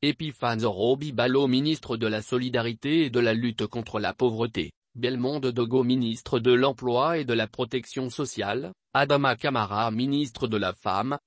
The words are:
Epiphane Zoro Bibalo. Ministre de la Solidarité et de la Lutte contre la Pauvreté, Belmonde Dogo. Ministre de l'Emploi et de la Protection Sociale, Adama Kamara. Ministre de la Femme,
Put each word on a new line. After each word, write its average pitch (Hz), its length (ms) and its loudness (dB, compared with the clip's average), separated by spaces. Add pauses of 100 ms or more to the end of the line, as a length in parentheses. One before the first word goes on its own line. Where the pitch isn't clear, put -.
Epiphane 135 600 -2
Zoro 113 360 2
Bibalo. 135 500 2
Ministre 135 480 0
de 113 120 0
la 110 140 -2
Solidarité 127 840 0
et 135 40 -2
de 117 100 0
la 117 140 4
Lutte 113 340 -2
contre 113 320 -6
la 104 140 -2
Pauvreté, 117 580 -2 (240)
Belmonde 131 520 -2
Dogo. 123 360 2
Ministre 120 560 0
de 120 120 4
l'Emploi 127 680 2
et 143 60 -4
de 120 80 -2
la 113 140 0
Protection 127 600 -6
Sociale, 120 640 -4 (200)
Adama 139 440 4
Kamara. 110 540 0
Ministre 131 560 -2
de 110 100 0
la 95 160 -2
Femme, 107 540 -2